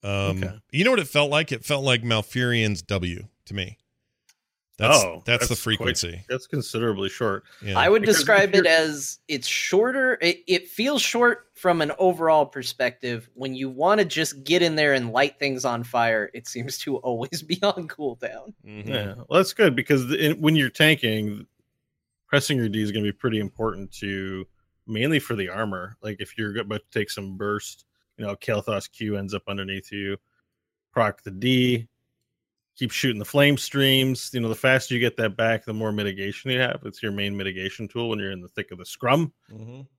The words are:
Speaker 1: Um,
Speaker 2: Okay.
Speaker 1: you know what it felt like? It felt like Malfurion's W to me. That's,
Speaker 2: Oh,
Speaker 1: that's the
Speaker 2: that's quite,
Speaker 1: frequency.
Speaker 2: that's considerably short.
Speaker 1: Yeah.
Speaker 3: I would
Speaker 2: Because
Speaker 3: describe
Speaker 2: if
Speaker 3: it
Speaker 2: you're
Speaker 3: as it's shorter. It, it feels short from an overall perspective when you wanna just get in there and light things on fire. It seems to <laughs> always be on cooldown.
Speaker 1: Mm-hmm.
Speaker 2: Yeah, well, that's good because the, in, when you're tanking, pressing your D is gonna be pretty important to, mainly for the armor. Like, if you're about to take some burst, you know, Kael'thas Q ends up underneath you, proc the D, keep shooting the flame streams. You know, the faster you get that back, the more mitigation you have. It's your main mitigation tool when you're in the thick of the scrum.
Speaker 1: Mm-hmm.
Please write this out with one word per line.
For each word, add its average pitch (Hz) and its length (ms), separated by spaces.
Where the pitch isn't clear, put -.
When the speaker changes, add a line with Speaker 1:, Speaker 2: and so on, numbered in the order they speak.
Speaker 1:
Um, 98 400
Speaker 2:
Okay. 95 120
Speaker 1:
you 160 120
know 247 60
what 247 100
it 147 80
felt 147 220
like? 147 220
It 113 120
felt 139 200
like 123 180
Malfurion's 113 800
W 90 440
to 98 80
me. 101 220
That's, 131 180
Speaker 2:
Oh, 90 300
Speaker 1:
that's 120 200
the - 40
Speaker 2:
that's 117 120
quite, 110 140
Speaker 1:
frequency. 98 500
Speaker 2:
that's 131 200
considerably 113 640
short. 101 340
Speaker 1:
Yeah. 101 160
Speaker 3:
I 160 120
would 220 100
Speaker 2:
Because 208 160
Speaker 3:
describe 202 380
Speaker 2:
if 190 60
Speaker 3:
it 180 40
Speaker 2:
you're - 100
Speaker 3:
as 151 440
it's 139 180
shorter. 254 760
It, 170 240
it 180 220
feels 262 340
short - 500
from 170 300
an 147 160
overall 160 480
perspective 123 880
when 131 200
you 131 140
wanna 175 380
just 151 360
get 175 200
in 160 140
there 147 180
and 120 180
light 143 260
things 131 280
on 117 180
fire. 117 480
It 120 160
seems 123 300
to 139 180
<laughs> - 120
always 127 340
be - 200
on 185 260
cooldown. 143 680
Speaker 1:
Mm-hmm. 104 220
Speaker 2:
Yeah, 104 260
well, 165 120
that's 185 120
good 160 240
because 131 300
the, 135 100
in, - 100
when 156 160
you're 135 140
tanking, 110 760
pressing 143 300
your 117 140
D 107 100
is 104 100
gonna 104 140
be 104 80
pretty 110 260
important 101 600
to, 95 480
mainly 123 320
for - 180
the 95 140
armor. 98 500
Like, 107 220
if - 160
you're 107 200
about 104 220
to - 80
take 104 120
some 98 260
burst, 104 480
you 110 80
know, 101 100
Kael'thas 104 560
Q 104 280
ends 98 160
up 95 120
underneath 98 460
you, 98 240
proc 107 300
the 104 80
D, 123 560
keep 123 140
shooting 120 280
the 107 60
flame 143 320
streams. 131 760
You 123 60
know, 113 100
the 110 40
faster 131 400
you 117 60
get 120 160
that 110 220
back, 113 260
the 113 80
more 110 200
mitigation 101 580
you 127 100
have. 123 240
It's - 180
your 107 100
main 101 240
mitigation 95 520
tool 117 220
when 107 80
you're 98 120
in 95 120
the 90 60
thick - 240
of 90 60
the 87 80
scrum. 139 460
Speaker 1:
Mm-hmm. 113 320